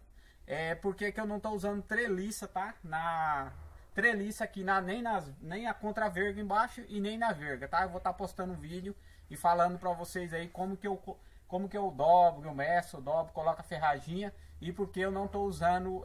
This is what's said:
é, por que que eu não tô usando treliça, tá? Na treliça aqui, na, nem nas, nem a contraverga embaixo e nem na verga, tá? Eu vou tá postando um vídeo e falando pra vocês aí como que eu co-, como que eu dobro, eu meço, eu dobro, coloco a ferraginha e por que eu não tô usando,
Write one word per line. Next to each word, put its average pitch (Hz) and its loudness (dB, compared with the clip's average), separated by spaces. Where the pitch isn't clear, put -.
é, 160 -2
por 185 -2
que 202 -2
que 220 -6
eu 214 -2
não 208 -2
tô 214 -4
usando 208 -2
treliça, 208 -2
tá? 202 -4
Na 160 0
treliça 208 2
aqui, 196 -6
na, 196 4
nem 202 -2
nas, 190 0
nem 190 -6
a 220 -2
contraverga 208 0
embaixo 214 0
e 208 -4
nem 208 0
na 226 4
verga, 143 -6
tá? 170 4
Eu 185 0
vou 185 -6
tá 185 0
postando 185 -6
um - -8
vídeo 180 -8
e - -12
falando 175 4
pra 180 0
vocês 175 -4
aí 165 -4
como 185 -4
que - -6
eu 196 0
co-, 190 -10
como 185 -2
que 196 -6
eu 196 0
dobro, 160 8
eu 143 -8
meço, 165 2
eu 131 -10
dobro, 160 0
coloco 160 0
a 165 -10
ferraginha 160 -2
e 175 -6
por 190 -2
que 185 -4
eu 190 2
não 196 -2
tô 202 -2
usando, 185 2